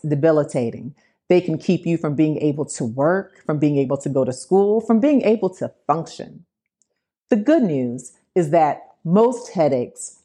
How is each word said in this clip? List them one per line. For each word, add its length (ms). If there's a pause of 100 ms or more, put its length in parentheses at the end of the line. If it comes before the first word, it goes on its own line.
debilitating. 880 (320)
They 140
can 160
keep 280
you 120
from 180
being 220
able 280
to 200
work, 600
from 140
being 180
able 200
to 100
go 160
to 80
school, 480
from 220
being 220
able 320
to 180 (140)
function. 580 (840)
The 60
good 280
news 500 (200)
is 180
that 520
most 480
headaches 720